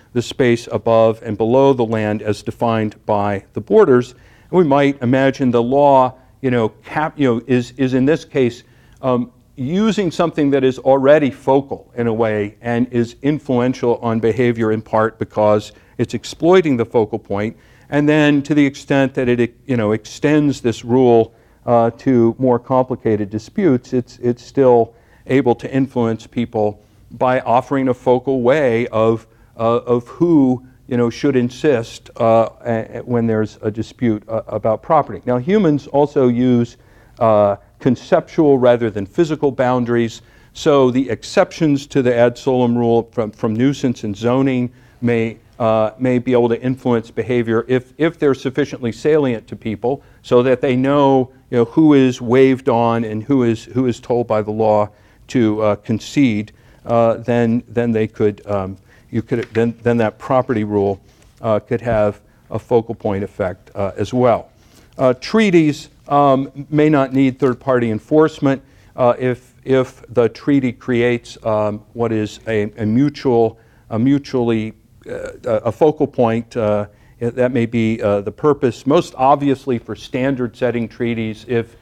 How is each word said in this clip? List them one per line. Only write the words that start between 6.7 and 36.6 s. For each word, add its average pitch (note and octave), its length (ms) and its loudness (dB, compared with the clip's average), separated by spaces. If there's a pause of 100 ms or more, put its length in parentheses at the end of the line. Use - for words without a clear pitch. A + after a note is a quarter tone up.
cap-, D#3+ 340 -6
you C3 180 2
know, A2+ 120 -4
is, B2 300 -2
is C3 160 -2
in C3 120 0
this D#3 200 0
case, B2+ 380 -2 (380)
um, B2 300 -2 (240)
using F3+ 560 -2
something D#3 400 -2
that C3+ 120 0
is C3 160 0
already C#3 520 4
focal C3+ 640 -4
in A#2 120 -2
a A2+ 60 -2
way G#2+ 480 -2
and A#2+ 300 -4
is A#2 300 -2
influential B2+ 760 -2
on A#2 220 -4
behavior A2+ 520 0
in A2 100 -2
part A2 380 -2
because G#2+ 520 0 (260)
it's - 160 -4
exploiting E3 640 0
the A2+ 80 -2
focal A2 340 -2
point. G#2 360 -6 (340)
And D3 180 0
then D3 360 2
to D3+ 120 -2
the D3 100 4
extent C3+ 480 -2
that C3 160 -2
it, A#2+ 260 0 (100)
you B2+ 120 -2
know, G#2+ 140 0
extends D3 720 -2
this A2+ 220 -4
rule, A#2+ 500 4 (320)
uh, A#2 260 2
to A#2 480 2
more B2+ 180 2
complicated A#2+ 720 -2
disputes, B2+ 640 -2
it's, B2 240 -6
it's A#2+ 260 -4
still B2 520 2 (320)
able B2 280 2
to A#2+ 160 -14
influence B2 540 -2
people A2 560 -6 (300)
by B2+ 300 -2
offering C3 480 -2
a B2 40 0
focal B2+ 480 -2
way A#2+ 460 0
of, A2+ 400 0 (300)
uh, A#2 280 0
of B2 220 -2
who, C#3 580 0 (220)
you A#2+ 100 -4
know, A#2+ 120 2
should C#3 260 -2
insist, A#2+ 800 -2
uh, A2+ 340 2 (160)
a-, A2+ 320 -6
a-, A#2 60 -12
when A#2 240 -2
there's A2 340 -2
a A2 80 -4
dispute, G#2+ 580 -4
uh, A2 200 -6
about A2 340 -4
property. D#3+ 440 0
Now, B2 120 0
humans D3+ 500 0
also C#3 420 2
use, A#2+ 480 0 (420)